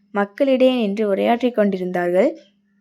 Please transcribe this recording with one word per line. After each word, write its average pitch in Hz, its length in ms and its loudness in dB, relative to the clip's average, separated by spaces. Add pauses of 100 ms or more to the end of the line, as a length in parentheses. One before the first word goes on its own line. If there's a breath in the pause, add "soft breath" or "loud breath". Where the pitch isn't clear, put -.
(140 loud breath)
மக்களிடையே 254 640 2
நின்று 214 320 -2
உரையாற்றிக் 233 500 0
கொண்டிருந்தார்கள். 185 720 0 (480 loud breath)